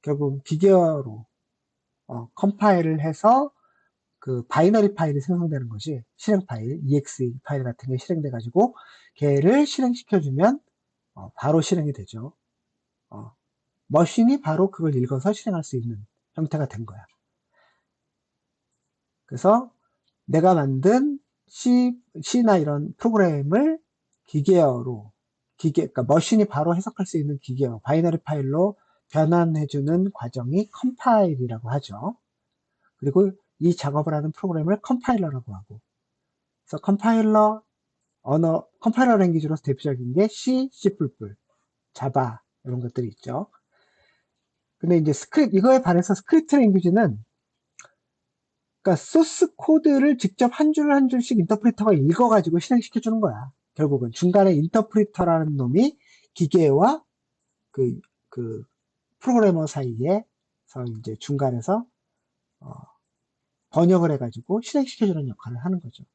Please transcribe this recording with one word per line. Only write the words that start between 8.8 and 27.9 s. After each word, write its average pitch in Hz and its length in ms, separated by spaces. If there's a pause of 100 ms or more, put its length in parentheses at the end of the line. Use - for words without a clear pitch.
걔를 151 520
실행시켜주면, 220 920 (540)
어, 95 200
바로 151 260
실행이 151 320
되죠. 110 400 (760)
어, - 220 (540)
머신이 233 540
바로 170 300
그걸 160 260
읽어서 131 360
실행할 185 320
수 - 120
있는 117 280 (300)
형태가 151 340
된 110 180
거야. 104 180 (2250)
그래서 214 440 (540)
내가 160 300
만든 185 640 (300)
C, 247 500 (240)
C나 226 360
이런 147 400
프로그램을 208 800 (480)
기계어로, 131 840 (440)
기계, 160 320
그러니까 - 160
머신이 165 400
바로 165 320
해석할 190 300
수 - 120
있는 143 200
기계어, 127 420
바이너리 165 380